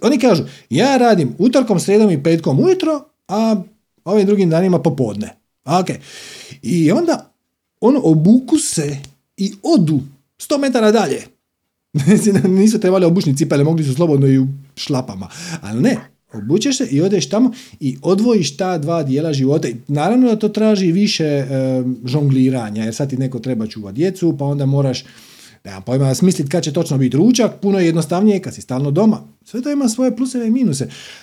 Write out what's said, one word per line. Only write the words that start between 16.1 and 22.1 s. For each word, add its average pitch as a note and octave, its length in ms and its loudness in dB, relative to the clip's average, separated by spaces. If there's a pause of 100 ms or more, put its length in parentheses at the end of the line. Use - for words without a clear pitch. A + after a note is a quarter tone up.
obučeš D#3+ 440 -2
se C4+ 80 -4
i C#3 160 0
odeš F#3+ 280 0
tamo A3+ 220 0 (280)
i C3 220 -6
odvojiš G3 560 0
ta F#3 200 -4
dva D#3+ 260 -2
dijela C#3+ 300 -2
života. C#3 340 0
I A#2 80 -6 (120)
naravno F#3+ 400 2
da A3 80 2
to A3 140 -2
traži G#3 420 2
više, G3+ 340 0
e, C#3+ 200 0 (600)
žongliranja, B2+ 800 0